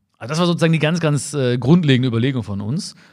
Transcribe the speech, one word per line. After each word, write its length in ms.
also 120
das 80
war 80
sozusagen 260
die 60
ganz, 220
ganz, 340
äh, 240
grundlegende 500
Überlegung 340
von 180
uns. 340